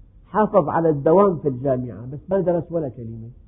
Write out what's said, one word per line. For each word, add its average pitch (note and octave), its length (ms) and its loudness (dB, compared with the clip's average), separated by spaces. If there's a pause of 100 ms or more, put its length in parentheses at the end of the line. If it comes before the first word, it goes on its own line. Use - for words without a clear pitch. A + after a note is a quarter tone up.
(260)
حافظ G3 440 2
على E3 200 2
الدوام D#3+ 480 4
في D3+ 100 -4
الجامعة B2 580 -4
بس C3 140 -12 (100)
ما F#3+ 100 0
درس F3 320 -2
ولا D#3+ 180 -6
كلمة، A2+ 400 -14 (180)